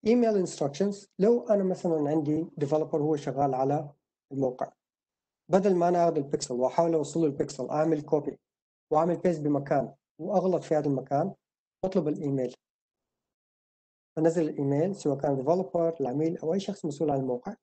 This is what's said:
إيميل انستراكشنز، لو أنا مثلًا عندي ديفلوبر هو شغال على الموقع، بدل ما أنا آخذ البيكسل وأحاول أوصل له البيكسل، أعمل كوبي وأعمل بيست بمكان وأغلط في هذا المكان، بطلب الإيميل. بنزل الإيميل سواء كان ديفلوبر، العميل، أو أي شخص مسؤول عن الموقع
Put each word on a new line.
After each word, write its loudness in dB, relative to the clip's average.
إيميل 4
انستراكشنز، -2
لو 2
أنا 4
مثلًا 0
عندي 0
ديفلوبر 0
هو 0
شغال -2
على -2
الموقع، -4
بدل 4
ما 4
أنا 4
آخذ 0
البيكسل -4
وأحاول 2
أوصل 0
له 4
البيكسل، -4
أعمل 2
كوبي -2
وأعمل 2
بيست 0
بمكان 0
وأغلط 0
في -2
هذا 0
المكان، -2
بطلب 0
الإيميل. -2
بنزل 2
الإيميل 0
سواء -2
كان 0
ديفلوبر، 0
العميل، -2
أو -4
أي -2
شخص -10
مسؤول -2
عن 0
الموقع -6